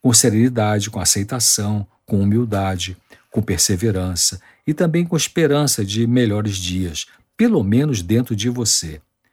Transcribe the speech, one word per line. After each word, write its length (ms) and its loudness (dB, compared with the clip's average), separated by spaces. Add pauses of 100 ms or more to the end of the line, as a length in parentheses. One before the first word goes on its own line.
com 100 4
serenidade, 760 2
com 100 -8
aceitação, 840 -2 (180)
com 160 0
humildade, 760 0 (340)
com 100 -2
perseverança 1000 -2 (260)
e 80 0
também 300 2
com 120 -2
esperança 680 0
de 220 -2
melhores 500 0
dias, 500 -4 (300)
pelo 260 2
menos 400 0
dentro 320 0
de 160 -2
você. 500 -4 (320)